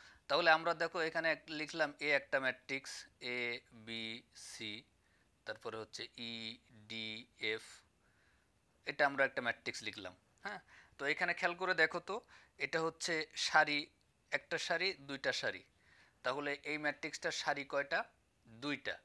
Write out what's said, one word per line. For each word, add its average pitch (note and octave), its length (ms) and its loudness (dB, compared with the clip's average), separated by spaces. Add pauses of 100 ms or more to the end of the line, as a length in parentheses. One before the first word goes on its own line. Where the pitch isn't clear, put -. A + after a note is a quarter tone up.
(280)
তাহলে E3 240 4
আমরা E3 220 4
দেখো E3 260 -2
এখানে E3 320 0
এক-, D3+ 180 -4
লিখলাম D3+ 500 -2
এ D3 100 0
একটা C#3+ 300 4
ম্যাট্রিক্স, C3+ 680 -4 (160)
এ, B2 380 -2 (140)
বি, A2+ 480 -8 (140)
সি, - 480 -10 (600)
তারপরে A2 320 -6
হচ্ছে A2 300 -10 (100)
ই, A#2 400 -8 (300)
ডি, A2 380 -8 (140)
এফ, A2 220 0 (1200)
এটা C#3+ 200 2
আমরা C#3 200 4
একটা B2+ 160 -2
ম্যাট্রিক্স A#2 420 -4
লিখলাম। G2+ 300 -8 (300)
হ্যাঁ, G3 160 -8 (380)
তো - 80 -4
এখানে E3+ 280 2
খেয়াল F3 220 0
করে F3+ 180 0
দেখো D#3+ 260 4
তো, F#3+ 160 -6 (420)
এটা C#3+ 220 0
হচ্ছে D#3+ 460 0 (100)
সারি, D3 520 6 (440)
একটা C#3+ 260 0
সারি, F3 360 0
দুইটা C#3 400 -4
সারি। G2 300 -2 (600)
তাহলে C#3+ 280 0 (120)
এই D3+ 140 -2
ম্যাট্রিক্সটার D3+ 540 -2
সারি C#3+ 340 -2
কয়টা? C#3+ 340 -2 (480)
দুইটা। A#2 580 -6